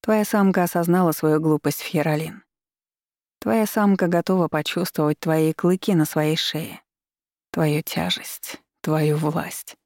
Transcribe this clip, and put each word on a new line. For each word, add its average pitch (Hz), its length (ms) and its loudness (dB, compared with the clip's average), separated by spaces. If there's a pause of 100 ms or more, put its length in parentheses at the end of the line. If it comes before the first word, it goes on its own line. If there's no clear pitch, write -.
Твоя 214 220 2
самка 196 380 2
осознала 175 500 2
свою 156 280 2
глупость, 151 400 0
Фьеролин. 156 640 -4 (960)
Твоя 220 260 0
самка 202 400 2
готова 175 420 2
почувствовать 156 720 -2
твои 160 340 2
клыки 185 420 0
на 156 100 4
своей 151 320 0
шее, - 460 -6 (680)
твою 156 320 0
тяжесть, - 800 -8 (200)
твою 151 340 0
власть. 156 680 -6